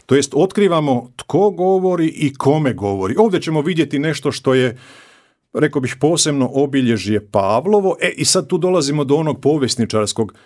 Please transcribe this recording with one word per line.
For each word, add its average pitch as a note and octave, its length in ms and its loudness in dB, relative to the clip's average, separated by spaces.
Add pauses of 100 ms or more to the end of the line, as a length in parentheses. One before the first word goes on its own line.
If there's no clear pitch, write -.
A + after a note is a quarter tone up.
To - 80 2
jest, C#3 200 2
otkrivamo D#3+ 840 0
tko G3 340 0
govori F3+ 560 0
i D3 280 -2
kome C#3 400 2
govori. G2 440 -2
Ovdje G#3 220 2
ćemo D#3+ 220 -2
vidjeti D#3 360 -2
nešto D3 340 -2
što - 220 0
je, B2+ 240 0 (720)
rekao D3 280 0
bih, B2+ 200 -6
posebno D3 520 0
obilježje A#2 800 0
Pavlovo. D#3 720 0
E, F3 160 0
i D3+ 80 -4
sad F#3 220 0
tu F#3 120 -2
dolazimo D3+ 460 0
do C#3 100 2
onog D#3 260 -2
povjesničarskog. A2+ 920 -2 (120)